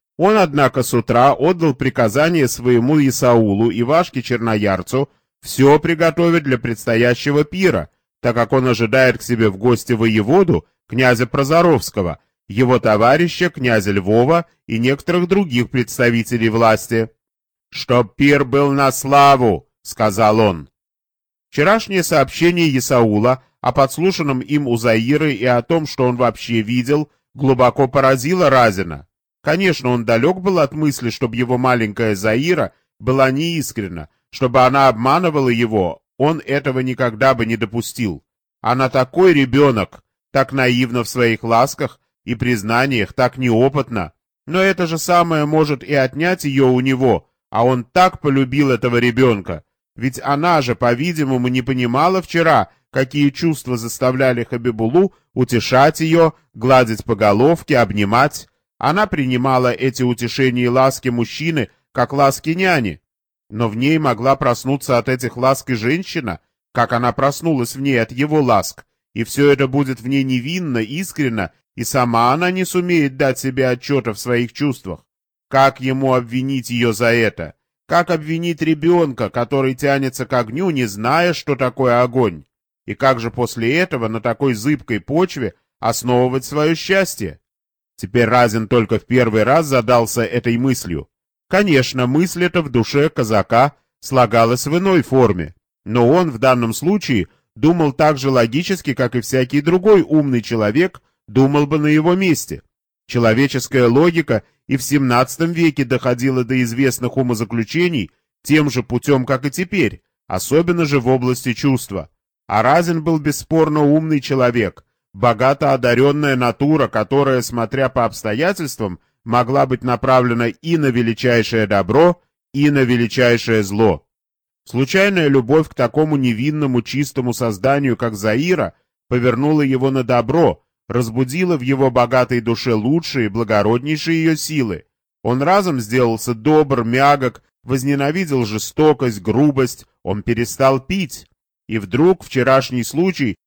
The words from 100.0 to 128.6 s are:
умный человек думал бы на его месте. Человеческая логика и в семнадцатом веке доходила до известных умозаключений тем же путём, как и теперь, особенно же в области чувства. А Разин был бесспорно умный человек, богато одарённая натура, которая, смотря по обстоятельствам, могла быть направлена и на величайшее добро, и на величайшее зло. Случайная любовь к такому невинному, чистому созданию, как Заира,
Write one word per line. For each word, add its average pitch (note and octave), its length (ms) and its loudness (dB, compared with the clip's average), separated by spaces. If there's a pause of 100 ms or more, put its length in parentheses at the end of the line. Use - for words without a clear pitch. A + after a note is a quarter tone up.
умный C#3 400 0
человек A#2 600 -2 (240)
думал C#3 400 2
бы D3+ 120 -2
на D3 80 -2
его D#3 280 2
месте. F3+ 480 -2 (440)
Человеческая B2 840 0
логика D#3 540 0 (240)
и C3 100 -4
в B2+ 60 -4
семнадцатом C3+ 720 0
веке E3 320 0
доходила B2+ 600 -2
до B2+ 180 -2
известных A#2+ 540 -2
умозаключений A#2+ 920 -2 (320)
тем D3 280 2
же A#2+ 120 -4
путём, B2+ 440 0
как C3 180 -4
и C#3+ 60 -4
теперь, F3 520 -4 (240)
особенно E3+ 580 0
же C#3+ 160 0
в A#2 80 -2
области B2+ 460 0
чувства. B2 540 -2 (380)
А G#2+ 160 0
Разин E3 400 2
был D#3+ 160 0
бесспорно D3+ 640 0
умный D3+ 400 2
человек, A#2+ 640 -2 (280)
богато B2+ 640 0
одарённая C3+ 640 2
натура, C3 520 0
которая, C3 540 0
смотря A#2+ 460 -4
по B2 160 -2
обстоятельствам, A#2 960 -6 (240)
могла B2 420 0
быть C3 180 -6
направлена B2 640 0
и E3 280 -4
на D3+ 100 0
величайшее A#2 800 0
добро, G#2+ 540 2 (340)
и D3 160 2
на C#3+ 100 2
величайшее A#2+ 800 2
зло. G2+ 440 0 (580)
Случайная F3 640 0
любовь C#3 400 2
к - 60 -20
такому D3+ 420 0
невинному, C3 640 -2
чистому C3 500 -4
созданию, A#2+ 640 -2
как A2+ 180 -4
Заира, A2+ 600 -2 (340)